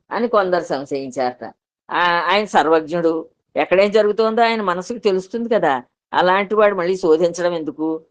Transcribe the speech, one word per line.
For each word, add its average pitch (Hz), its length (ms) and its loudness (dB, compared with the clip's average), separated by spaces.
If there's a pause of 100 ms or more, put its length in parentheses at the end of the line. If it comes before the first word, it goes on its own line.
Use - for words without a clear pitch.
(120)
అని 220 160 -2
కొందరు 185 360 0
సంశయించారట. 135 880 -6 (380)
ఆ, 160 100 0
ఆయన 175 440 2
సర్వజ్ఞుడు, 160 840 0 (260)
ఎక్కడేం 185 360 2
జరుగుతోందో 220 500 2
ఆయన 226 200 2
మనసుకు 180 360 -4
తెలుస్తుంది 214 520 -2
కదా, 156 340 0 (300)
అలాంటి 185 420 0
వాడు 208 200 4
మళ్ళీ 185 220 -2
శోధించడం 175 560 2
ఎందుకు 160 580 -6